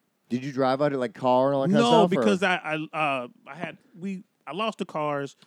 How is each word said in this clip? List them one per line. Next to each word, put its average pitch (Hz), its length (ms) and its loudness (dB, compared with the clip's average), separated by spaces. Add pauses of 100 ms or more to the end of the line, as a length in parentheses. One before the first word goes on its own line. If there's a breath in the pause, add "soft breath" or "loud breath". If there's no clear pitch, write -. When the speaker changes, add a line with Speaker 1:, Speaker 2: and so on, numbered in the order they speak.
(300)
Speaker 1:
Did 123 140 -2
you 143 80 -8
drive 131 300 0
out 147 120 2
of, 135 60 -2
like, 120 140 -4
car 127 340 4
and 139 80 0
all 135 60 0
that 143 80 0
kind 208 140 4
Speaker 2:
No, 240 200 6
Speaker 1:
of 175 60 4
stuff, 185 80 0
or? - 40 2
Speaker 2:
because 202 220 2
I, 185 120 2 (380)
I, 160 40 -6
uh, 139 300 -2 (200)
I 139 80 -16
had, 165 220 -12 (200)
we, 190 260 -8 (220)
I 139 80 -12
lost 214 260 -4
the 196 60 -6
cars 147 600 -6